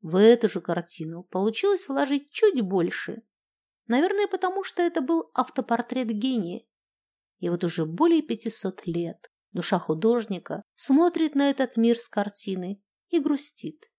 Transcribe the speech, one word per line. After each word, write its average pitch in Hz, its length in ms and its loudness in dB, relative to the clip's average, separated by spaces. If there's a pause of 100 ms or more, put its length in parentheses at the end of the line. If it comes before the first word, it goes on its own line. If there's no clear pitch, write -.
В 165 200 -4
эту 233 280 8
же 175 120 -4
картину 165 640 -8
получилось 226 640 -2
вложить 277 420 -2
чуть 392 300 2
больше, 185 640 -2 (640)
наверное, 381 400 0
потому 381 380 -4
что - 180 -4
это 339 180 0
был 320 340 -2
автопортрет 240 760 -4
гения. 214 580 -2 (720)
И 175 100 -4
вот 175 160 -2
уже 165 220 -2
более 302 360 2
пятисот 214 640 -6
лет 170 440 -6 (220)
душа 180 260 -2
художника 190 840 -2 (120)
смотрит 320 600 2
на 277 160 4
этот 262 260 -2
мир 233 220 4
с - 100 -4
картины 196 760 -6 (260)
и 339 120 2
грустит. - 800 -4